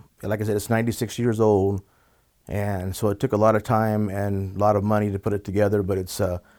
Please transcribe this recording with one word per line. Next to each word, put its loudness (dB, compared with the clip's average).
Like -2
I -2
said, 0
it's -2
ninety-six -2
years 0
old. 4
And -4
so 0
it -2
took -2
a 2
lot 6
of 0
time 0
and -4
a -4
lot 4
of 2
money 0
to -4
put -4
it -4
together, 0
but -2
it's -8
a, -2